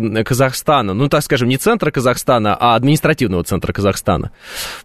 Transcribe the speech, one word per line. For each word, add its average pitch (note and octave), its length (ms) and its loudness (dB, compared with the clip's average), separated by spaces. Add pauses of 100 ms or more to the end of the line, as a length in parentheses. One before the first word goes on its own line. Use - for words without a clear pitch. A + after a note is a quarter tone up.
(240)
Казахстана. B2+ 720 0
Ну, C3+ 140 0
так D3 160 2
скажем, B2+ 240 0
не C3 100 0
центра G#3 320 0
Казахстана, A#2+ 680 0
а A#2+ 160 4
административного A#2 720 2
центра F#2+ 300 -4
Казахстана. G2 560 -2 (540)